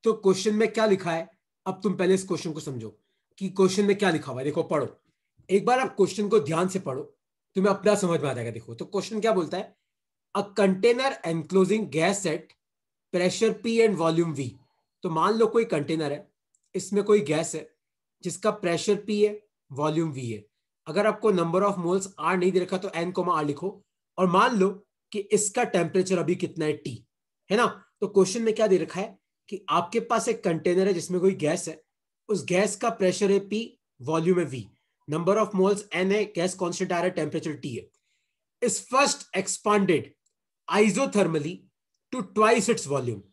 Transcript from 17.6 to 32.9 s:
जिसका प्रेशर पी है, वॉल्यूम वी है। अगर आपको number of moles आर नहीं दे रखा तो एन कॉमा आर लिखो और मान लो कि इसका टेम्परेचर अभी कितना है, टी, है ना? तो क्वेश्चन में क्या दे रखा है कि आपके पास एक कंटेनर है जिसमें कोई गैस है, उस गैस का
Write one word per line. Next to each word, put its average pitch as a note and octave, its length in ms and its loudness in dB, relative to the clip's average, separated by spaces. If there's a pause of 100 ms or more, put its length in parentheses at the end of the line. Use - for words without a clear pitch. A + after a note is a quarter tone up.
जिसका G3+ 300 -2
प्रेशर F#3 440 0
पी G#3 260 -2
है, G#3 160 -2 (320)
वॉल्यूम D#3 400 -2
वी B2+ 200 -8
है। G#2 140 -12 (420)
अगर G3 200 0
आपको G#3+ 240 0
number F3 320 2
of G3 160 0
moles F#3 280 -2 (120)
आर E3+ 180 0
नहीं F3+ 140 2
दे F3+ 80 2
रखा F3+ 180 -4
तो F#3 180 -8
एन E3+ 160 -4
कॉमा F3+ 260 -2
आर D3+ 80 0
लिखो D3 240 -6 (480)
और F#3 120 2
मान G#3+ 280 4
लो F#3+ 120 4 (420)
कि G#3 80 -6 (120)
इसका G#3+ 340 2
टेम्परेचर F#3 520 0
अभी E3+ 180 0
कितना D#3+ 300 -4
है, D3+ 80 0
टी, D3 320 -10 (440)
है G3+ 80 2
ना? A#3+ 80 4 (360)
तो G3+ 80 -2
क्वेश्चन G3+ 320 2
में A3 140 2
क्या A3 120 2
दे F#3 100 4
रखा D#3+ 240 -4
है - 160 -8 (320)
कि - 220 -12
आपके E3+ 300 0
पास A3+ 260 -2
एक - 160 -4
कंटेनर F3+ 440 2
है G3+ 60 2
जिसमें F3 280 -4
कोई F#3+ 160 4
गैस D#3+ 300 -2
है, D#3+ 140 -14 (480)
उस F3 160 -2
गैस G3 300 0
का A#3 160 -2